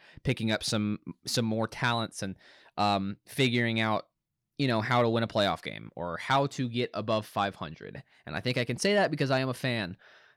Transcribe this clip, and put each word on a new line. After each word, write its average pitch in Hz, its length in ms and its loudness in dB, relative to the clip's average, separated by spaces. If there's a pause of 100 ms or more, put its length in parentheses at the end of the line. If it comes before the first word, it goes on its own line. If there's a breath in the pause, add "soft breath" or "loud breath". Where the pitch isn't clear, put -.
(240 loud breath)
picking 110 280 0
up 107 100 2
some, 107 380 0 (260)
some 120 200 0
more 110 240 0
talents 117 520 -2
and, 98 140 -6 (420 loud breath)
um, 101 380 2 (100)
figuring 120 540 2
out, 110 280 2 (500)
you 139 100 0
know, 113 140 4
how 123 200 4
to 117 80 6
win 113 140 2
a 113 40 -2
playoff 98 360 0
game 55 320 -12
or 85 220 -6
how 139 300 2
to 135 200 -4
get 120 260 -2
above 110 320 0
five 101 300 -2
hundred. - 480 -12 (220 soft breath)
And 76 100 -8
I 87 60 -4
think 127 160 -2
I 123 80 0
can 123 120 -4
say 202 180 0
that 190 140 4
because 143 220 0
I 131 80 2
am 131 100 0
a 123 40 -2
fan. 117 420 -2 (420 soft breath)